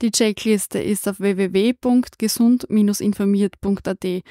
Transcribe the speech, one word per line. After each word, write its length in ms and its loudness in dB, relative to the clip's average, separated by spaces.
Die 80 0
Checkliste 680 0
ist 300 -2
auf 120 -6
w 160 0
w 160 -2
w 200 2
punkt 460 0
gesund 500 2
minus 320 2
informiert 600 0
punkt 280 -4
a 60 -2
t 360 -6